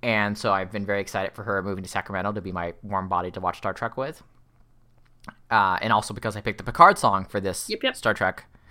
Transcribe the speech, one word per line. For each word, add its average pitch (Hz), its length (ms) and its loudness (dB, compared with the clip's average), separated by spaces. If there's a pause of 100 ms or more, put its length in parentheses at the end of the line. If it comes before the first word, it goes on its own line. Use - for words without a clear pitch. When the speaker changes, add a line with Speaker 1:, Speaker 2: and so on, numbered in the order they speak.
Speaker 1:
And 104 340 2
so 107 160 0
I've 95 180 -2
been 101 140 -4
very 101 160 0
excited 95 320 -4
for 110 100 -12
her 98 200 -2
moving 95 200 -4
to 92 60 -12
Sacramento 98 440 -2
to 104 80 -6
be 92 100 -8
my 85 220 -4 (100)
warm 98 240 -4
body 90 240 0
to 95 80 -10
watch 90 180 -2
Star 98 160 -4
Trek - 240 -6
with. 135 240 -8 (1300)
Uh, 98 320 4
and 113 100 0
also 107 220 2
because 107 220 -4
I 104 60 -8
picked 107 180 -4
the - 40 -10
Picard 170 360 8
song 98 260 2
for - 140 -4
this 95 300 -4
Speaker 2:
Yep, - 140 -6
yep. 127 120 -2
Speaker 1:
Star 110 180 2
Trek, 95 320 -2 (260)